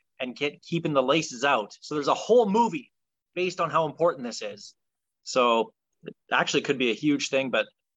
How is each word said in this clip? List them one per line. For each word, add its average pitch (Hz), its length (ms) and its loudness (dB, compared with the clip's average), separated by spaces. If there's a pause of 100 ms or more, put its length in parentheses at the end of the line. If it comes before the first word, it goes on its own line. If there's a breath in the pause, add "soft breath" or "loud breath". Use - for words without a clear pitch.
(200)
and 123 160 -8
get, 143 260 -6
keeping 165 320 -4
the 135 100 4
laces 131 420 0
out. 123 340 0
So - 160 -10
there's 151 140 0
a 139 40 4
whole 220 360 4
movie 190 420 0 (440)
based 180 260 -4
on 160 80 -2
how 160 160 0
important 147 400 -2
this 113 160 -10
is. 104 320 -12 (500)
So 117 480 2 (340)
it - 80 -16 (180)
actually 147 300 0
could 135 160 -2
be 123 140 0
a 104 40 -2
huge 143 340 -2
thing, 135 220 -2
but 110 160 0 (300)